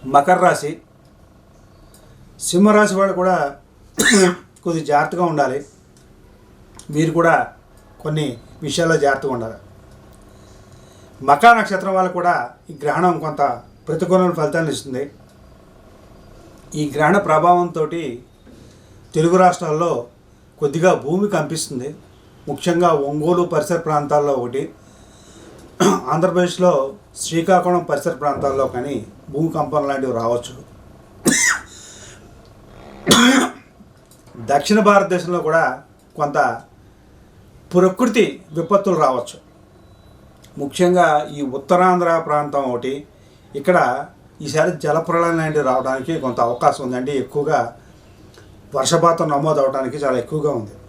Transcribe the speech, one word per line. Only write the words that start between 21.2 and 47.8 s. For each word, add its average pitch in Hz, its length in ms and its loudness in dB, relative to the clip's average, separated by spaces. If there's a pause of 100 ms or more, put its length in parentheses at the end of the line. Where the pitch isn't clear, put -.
కంపిస్తుంది, 147 540 -6 (600)
ముఖ్యంగా 170 420 0 (180)
ఒంగోలు 170 340 0 (100)
పరిసర 165 340 0
ప్రాంతాల్లో 143 540 0
ఒకటి, 127 220 -6 (1500)
ఆంధ్రప్రదేశ్లో 175 600 2 (480)
శ్రీకాకుళం 175 680 0
పరిసర 147 340 -4
ప్రాంతాల్లో 139 500 -2
కానీ 131 240 -6 (380)
భూకంపం 151 540 -2
లాంటివి 131 300 -4
రావచ్చు. 120 340 -4 (4000)
దక్షిణ 143 280 2 (100)
భారతదేశంలో 180 580 2
కూడా 160 160 2 (560)
కొంత 151 200 -2 (1400)
ప్రకృతి 196 500 2 (340)
విపత్తులు 190 460 0
రావచ్చు, 127 340 -2 (1200)
ముఖ్యంగా 175 460 2 (300)
ఈ - 20 -10 (180)
ఉత్తరాంధ్ర 180 540 2 (160)
ప్రాంతం 147 420 -2
ఒకటి. 127 240 -4 (640)
ఇక్కడ 180 180 2 (680)
ఈసారి 165 260 0 (120)
జలప్రళయం 165 560 0
లాంటివి 151 300 -2
రావడానికి 131 440 -2 (100)
కొంత 127 240 -4
అవకాశం 143 380 -2
ఉంది, 123 140 -6
అంటే 143 140 -6 (100)
ఎక్కువగా 147 360 -2 (1160)